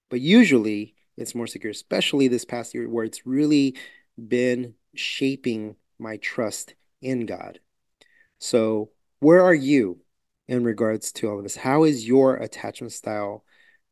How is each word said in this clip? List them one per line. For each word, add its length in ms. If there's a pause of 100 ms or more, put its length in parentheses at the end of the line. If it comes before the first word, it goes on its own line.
But 140
usually 720 (240)
it's 160
more 120
secure, 240
especially 580
this 180
past 260
year 160
where 160
it's 220
really 500 (400)
been 560 (220)
shaping 840 (220)
my 180
trust 580 (280)
in 240
God. 340 (800)
So 540 (280)
where 240
are 80
you 460 (480)
in 180
regards 480
to 160
all 80
of 60
this? 140
How 280
is 240
your 280
attachment 580
style 500 (480)